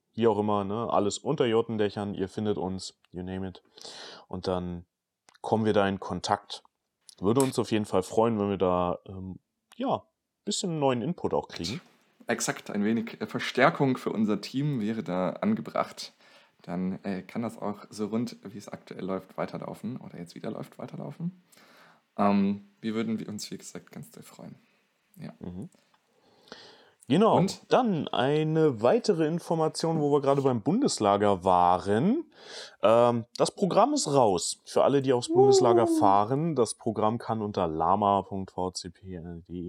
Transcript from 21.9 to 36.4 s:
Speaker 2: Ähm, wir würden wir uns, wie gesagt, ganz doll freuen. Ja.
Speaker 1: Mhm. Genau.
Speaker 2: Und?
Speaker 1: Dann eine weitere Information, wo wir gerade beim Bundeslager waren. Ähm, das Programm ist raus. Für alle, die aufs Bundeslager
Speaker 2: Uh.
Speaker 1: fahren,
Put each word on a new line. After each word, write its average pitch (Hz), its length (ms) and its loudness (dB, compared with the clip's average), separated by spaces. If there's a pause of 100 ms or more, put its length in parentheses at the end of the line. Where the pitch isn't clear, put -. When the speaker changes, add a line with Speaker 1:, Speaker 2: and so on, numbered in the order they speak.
Speaker 2:
Ähm, 101 520 2 (120)
wir 110 140 -6
würden 110 240 -2
wir - 100 -10
uns, 104 220 -10
wie 98 80 -10
gesagt, - 320 -18
ganz - 220 -16
doll - 100 -20
freuen. - 320 -18 (640)
Ja. - 240 -14
Speaker 1:
Mhm. 92 300 -12 (1400)
Genau. 170 280 6
Speaker 2:
Und? 185 320 0
Speaker 1:
Dann 208 400 2
eine 156 720 2
weitere 165 460 4
Information, 160 720 -2
wo 147 120 2
wir 147 100 4
gerade 139 180 4
beim 127 220 2
Bundeslager 104 800 2
waren. 95 840 4 (560)
Ähm, 120 440 4 (120)
das - 140 2
Programm 196 420 2
ist 269 140 -2
raus. 120 580 2
Für - 200 2
alle, 135 180 4
die 131 100 2
aufs 123 160 0
Bundeslager 370 600 6
Speaker 2:
Uh. 320 80 2
Speaker 1:
fahren, 135 560 2